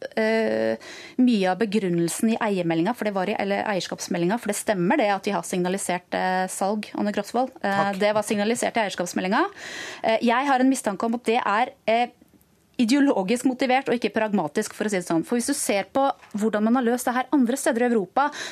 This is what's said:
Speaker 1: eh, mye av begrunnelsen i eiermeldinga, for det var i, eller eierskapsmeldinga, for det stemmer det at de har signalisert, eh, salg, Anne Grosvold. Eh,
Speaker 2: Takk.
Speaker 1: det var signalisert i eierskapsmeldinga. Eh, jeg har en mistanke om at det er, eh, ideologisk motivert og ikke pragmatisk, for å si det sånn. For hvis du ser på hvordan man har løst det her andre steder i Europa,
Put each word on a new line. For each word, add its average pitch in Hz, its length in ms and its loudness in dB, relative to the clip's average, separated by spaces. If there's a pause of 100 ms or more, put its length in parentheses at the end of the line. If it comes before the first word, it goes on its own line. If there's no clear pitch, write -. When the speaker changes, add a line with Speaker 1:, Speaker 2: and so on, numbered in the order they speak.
(160)
Speaker 1:
eh, 220 580 0 (440)
mye 233 340 4
av 180 80 -2
begrunnelsen 196 720 0
i 226 60 0
eiermeldinga, 175 580 0
for - 80 -6
det 208 100 -2
var 185 160 0
i, - 80 -2
eller 202 240 -2
eierskapsmeldinga, 180 800 -2
for - 80 -6
det 208 80 -2
stemmer 202 400 2
det 220 180 4
at 190 80 -4
de 202 80 -2
har 185 120 -2
signalisert, 180 720 -2
eh, 185 360 0
salg, 202 500 -4
Anne 208 140 -2
Grosvold. 233 400 -2 (100)
Eh, 202 80 -2 (220)
Speaker 2:
Takk. 190 80 -6
Speaker 1:
det 208 140 2
var 214 100 2
signalisert 208 520 0
i 226 40 2
eierskapsmeldinga. 196 640 -2 (580)
Eh, 220 200 2
jeg 233 220 2
har 269 140 2
en 262 140 4
mistanke 214 320 -2
om 233 100 0
at 240 100 -6
det 226 220 2
er, 220 220 0 (180)
eh, 233 200 2 (720)
ideologisk 240 720 2
motivert 254 420 2
og 247 60 2
ikke 233 180 -2
pragmatisk, 214 640 -2
for 208 100 -6
å 214 60 -2
si 202 80 0
det 175 80 -4
sånn. 165 180 0
For 240 140 -2
hvis 233 80 -2
du 285 80 0
ser 196 300 -2 (100)
på 269 180 2 (240)
hvordan 214 280 0
man 226 100 4
har 262 80 4
løst 240 220 0
det 247 100 0
her 254 180 0
andre 254 240 4
steder 247 260 0
i 247 100 4
Europa, 240 380 2 (220)